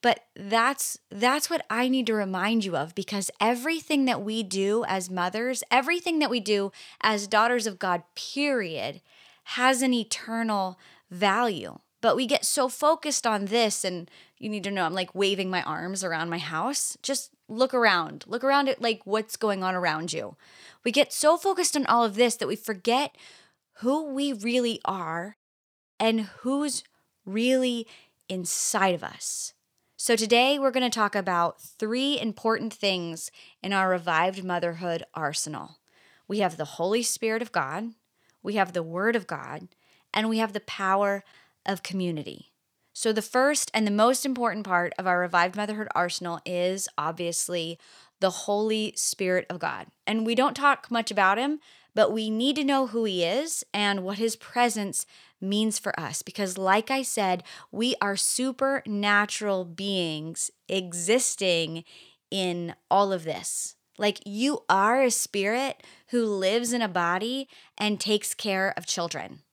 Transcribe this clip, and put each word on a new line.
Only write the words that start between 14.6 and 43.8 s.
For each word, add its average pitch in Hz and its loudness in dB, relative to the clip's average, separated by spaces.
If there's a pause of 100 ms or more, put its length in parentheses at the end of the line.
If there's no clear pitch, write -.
to 196 -4
know 196 0
I'm, 160 0
like, 185 -4
waving 190 2
my 185 0
arms 180 -6
around 165 -2
my 170 -4
house. 170 -4
Just - -4 (180)
look 254 0
around. 180 2
Look 240 -6
around 277 4
at, 262 -2
like, 226 0
what's 214 -2
going 202 0
on 185 0
around 165 -2
you. 123 -6 (480)
We 233 0
get 269 2
so 320 4
focused 370 0
on 277 0
all 240 4
of 208 0
this 233 4
that 208 -4
we 175 -2
forget 233 -2 (600)
who 277 0
we 277 -2
really 233 0
are 175 -4 (600)
and 226 0 (120)
who's 277 -2 (400)
really 240 0 (420)
inside 190 0
of 160 -6
us. - -10 (420)
So - 2
today 240 4
we're 269 2
gonna 254 2
talk 214 0
about 180 0
three 254 -2
important 220 -2
things 175 -2 (320)
in 196 -4
our 190 4
revived 180 2
motherhood 170 -2 (100)
arsenal. 156 -6 (500)
We 208 -2
have 170 0
the 151 -4
Holy 196 0
Spirit 226 -2
of 226 -8
God, 180 -4 (480)
we 208 -4
have 180 2
the 175 -2
Word 185 0
of 196 -2
God, 151 -10 (440)
and 220 0
we 226 0
have 220 0
the 208 -4
power 196 0 (400)
of 196 -2
community. 175 -6 (400)
So - -2
the 214 0
first 269 2
and 220 2